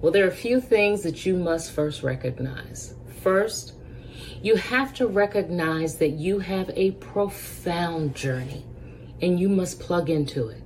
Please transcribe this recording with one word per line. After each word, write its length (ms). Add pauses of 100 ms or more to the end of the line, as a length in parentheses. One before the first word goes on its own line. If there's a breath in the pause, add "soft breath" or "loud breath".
Well, 120
there 120
are 40
a 40
few 280
things 420
that 220
you 120
must 360
first 300
recognize. 920 (280)
First, 520 (680 loud breath)
you 140
have 380
to 120
recognize 920
that 120
you 280
have 360
a 180
profound 1200
journey 500 (580 loud breath)
and 160
you 100
must 320
plug 300
into 380
it. 180